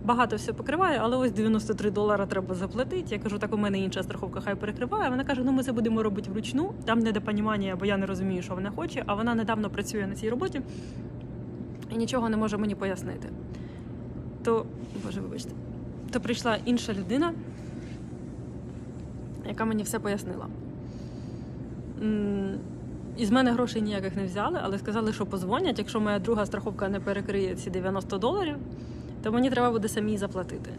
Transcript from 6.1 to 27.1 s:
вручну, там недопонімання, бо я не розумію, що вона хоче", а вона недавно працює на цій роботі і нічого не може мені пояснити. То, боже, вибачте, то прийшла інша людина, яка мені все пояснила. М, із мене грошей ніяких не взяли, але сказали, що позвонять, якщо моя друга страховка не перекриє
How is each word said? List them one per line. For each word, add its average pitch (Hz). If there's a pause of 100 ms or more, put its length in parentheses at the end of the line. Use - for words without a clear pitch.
вручну, 254 (120)
там 226
недопонімання, 208
бо 180
я 202
не 190
розумію, 185
що 180
вона 196
хоче", 262
а 202
вона 226
недавно 220
працює 202
на 196
цій 220
роботі 269 (1300)
і 220
нічого 226
не 220
може 214
мені 208
пояснити. 185 (1120)
То, 226 (400)
боже, 190
вибачте, - (600)
то 247
прийшла 226
інша 233
людина, 247 (2250)
яка 220
мені 220
все 220
пояснила. 202 (1500)
М, 202 (580)
із 214
мене 254
грошей 233
ніяких 196
не 196
взяли, 208
але 190
сказали, 214
що 214
позвонять, 202
якщо 220
моя 208
друга 208
страховка 202
не 196
перекриє 196